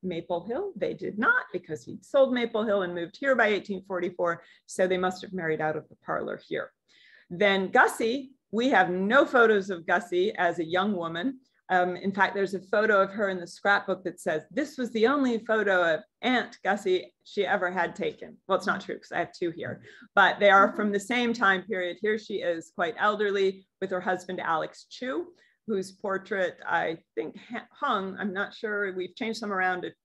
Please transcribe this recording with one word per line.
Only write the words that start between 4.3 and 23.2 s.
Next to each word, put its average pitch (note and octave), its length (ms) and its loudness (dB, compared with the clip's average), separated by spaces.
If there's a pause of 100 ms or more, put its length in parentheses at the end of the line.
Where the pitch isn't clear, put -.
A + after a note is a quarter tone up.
so F#3+ 200 0
they F#3 120 0
must F#3 240 -2
have - 100 -14
married D#3+ 300 -2
out D#3 140 0
of D3+ 120 -10
the - 160 -20
parlor - 420 -6
here. - 240 -6 (580)
Then G3 440 2
Gussie, C4 600 2 (200)
we A#3 160 0
have F#3 220 4
no G3+ 340 4
photos A3 460 4
of E3+ 160 -8
Gussie F#3 500 0
as E3+ 240 0
a E3 40 -2
young F#3 300 0
woman. E3+ 460 -4 (280)
Um, F3+ 280 2
in G3 160 -4
fact, F#3+ 240 2
there's G3 180 -2
a F#3 60 -6
photo G#3+ 420 4
of G3 80 0
her G3+ 180 -2
in F#3 120 -4
the E3+ 60 -12
scrapbook G3 580 -2
that E3+ 160 -8
says, D#3+ 320 -4
"This C4 260 -6
was B3+ 140 -6
the A3+ 160 4
only C4 300 2
photo F#3+ 560 2
of D#3 100 -4 (180)
Aunt A#3+ 400 0
Gussie F#3+ 500 0 (120)
she G3+ 200 -2
ever F#3 280 0
had E3+ 240 -2
taken." D#3 400 -6 (100)
Well, F#3+ 100 0
it's F#3+ 120 -2
not F#3+ 140 -2
true - 140 -8
'cause - 140 -18
I - 80 -4
have E3+ 140 -4
two F3 180 -4
here, - 320 -10 (320)
but F#3 240 6
they G3+ 120 8
are G3 260 8
from G#3 160 -2
the G3+ 80 -2
same A#3+ 320 0
time G3 320 2
period. F3+ 360 -6
Here G#3+ 200 -2
she G#3+ 160 -10
is E3 400 -4
quite E3 220 -2
elderly G3+ 680 0 (140)